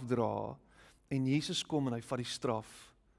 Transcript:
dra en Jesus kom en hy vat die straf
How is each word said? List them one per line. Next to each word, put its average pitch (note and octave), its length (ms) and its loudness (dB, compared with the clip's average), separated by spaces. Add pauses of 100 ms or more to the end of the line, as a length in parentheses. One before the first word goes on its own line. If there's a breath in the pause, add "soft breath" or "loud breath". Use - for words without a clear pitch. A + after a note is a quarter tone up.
dra A2 520 0 (500 soft breath)
en C3 180 2
Jesus D3 400 2
kom D3 200 2
en B2 60 0
hy A#2 100 -4
vat B2+ 160 -4
die B2 80 -4
straf - 680 -4 (240)